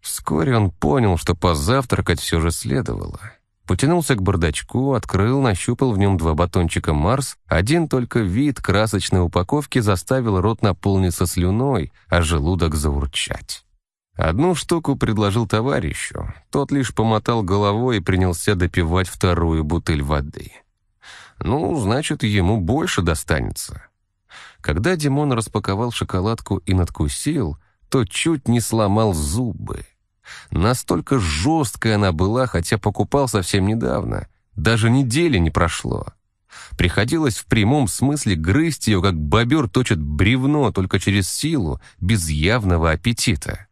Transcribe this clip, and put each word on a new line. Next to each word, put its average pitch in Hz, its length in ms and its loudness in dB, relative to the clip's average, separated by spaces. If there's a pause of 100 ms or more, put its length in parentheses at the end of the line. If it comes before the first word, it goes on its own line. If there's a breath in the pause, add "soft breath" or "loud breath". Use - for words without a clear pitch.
Вскоре 147 560 -2
он 104 140 2
понял, 123 480 2
что - 160 -2
позавтракать 85 840 0
все - 200 0
же 82 100 2
следовало. - 680 -4 (460)
Потянулся 143 500 2
к 95 60 -2
бардачку, 95 720 0
открыл, 113 460 0
нащупал 127 520 0
в 98 60 0
нем 98 180 2
два 80 180 0
батончика 85 580 0
«Марс». 98 440 0 (100)
Один 135 420 2
только 123 320 0
вид 113 400 0
красочной 98 640 0
упаковки 90 560 0
заставил 107 600 0
рот 107 220 0
наполниться 92 640 2
слюной, 92 680 0 (160 soft breath)
а 87 140 2
желудок 80 520 0
заурчать. - 920 -4 (520)
Одну 101 380 2
штуку 156 420 -2
предложил 107 500 0
товарищу. - 880 -4 (160)
Тот 139 220 -2
лишь 139 200 0
помотал 113 500 0
головой 104 560 0
и - 20 -2
принялся 92 540 0
допивать 87 540 0
вторую 82 540 0
бутыль 78 400 -2
воды. 73 480 -4 (880 loud breath)
Ну, 160 380 -2
значит, 135 480 -2
ему 104 360 2
больше 107 420 0
достанется. - 840 -4 (760 loud breath)
Когда 123 360 0
Димон 147 360 0
распаковал 113 600 -2
шоколадку 98 640 -2 (100)
и 95 80 2
надкусил, 87 840 0 (320)
то 127 160 4
чуть 160 440 -2
не 117 120 4
сломал 107 520 2
зубы. 90 720 -4 (680 loud breath)
Настолько 123 680 0
жесткой 110 760 0
она 101 160 2
была, 104 340 0
хотя - 320 -2
покупал 120 500 0
совсем 95 380 0
недавно. 101 600 -2 (280)
Даже 110 340 2
недели 135 480 2
не 82 120 4
прошло. - 560 -2 (720 loud breath)
Приходилось 123 600 0
в - 100 -12
прямом 139 420 2
смысле 139 480 0
грызть 123 520 0
ее, 95 140 2
как 98 120 2
бобер 110 540 2
точит 120 320 0
бревно, 117 720 2
только 95 260 -2
через 98 300 0
силу, 127 520 -2 (200 loud breath)
без 90 280 0
явного 85 600 2
аппетита. - 800 -2